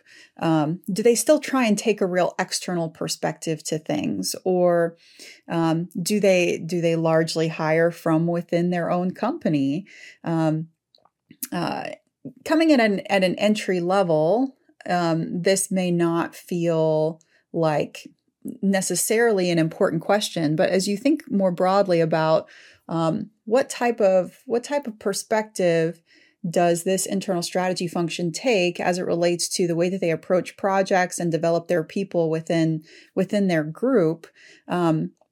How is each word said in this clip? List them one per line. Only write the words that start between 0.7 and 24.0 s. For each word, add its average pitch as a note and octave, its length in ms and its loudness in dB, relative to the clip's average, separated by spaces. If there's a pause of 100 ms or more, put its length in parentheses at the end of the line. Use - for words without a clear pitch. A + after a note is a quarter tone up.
do G#3 100 -4
they A#3 120 6
still D4+ 240 4
try C4+ 260 -2
and G#3 140 2
take G#3 240 -2
a F#3+ 40 2
real F3+ 320 0
external F3 520 -4
perspective E3 720 -6
to D#3 140 -4
things, - 640 -4
or, F3 540 2 (500)
um, E3 400 0 (140)
do G3+ 180 -2
they, F3+ 380 4
do E3+ 240 -4
they E3 140 2
largely E3 520 2
hire D#3+ 420 0
from E3 360 0
within E3+ 420 -2
their F3 220 -2
own F3+ 220 -2
company? F3 720 -2 (360)
Um, D#3+ 460 0 (800)
uh, - 400 -6 (540)
coming D#4+ 260 2
in C4+ 100 6
at A3 100 4
an, F#3+ 160 -2
at F#3+ 180 2
an F3+ 120 0
entry G#3 440 0
level, F3+ 760 2 (320)
um, E3+ 560 -2
this G3 280 0
may F#3 200 0
not E3+ 440 0
feel D#3+ 880 0 (320)
like D#3+ 520 -2 (540)
necessarily G3 880 0
an E3+ 80 2
important D#3+ 440 0
question, E3+ 540 0
but F#3 120 4
as F#3 200 0
you G3+ 100 -2
think D4+ 320 -2
more F#3+ 220 2
broadly F#3 480 2
about, D#3+ 500 2 (360)
um, - 440 -2 (160)
what B3 240 0
type A#3+ 300 -2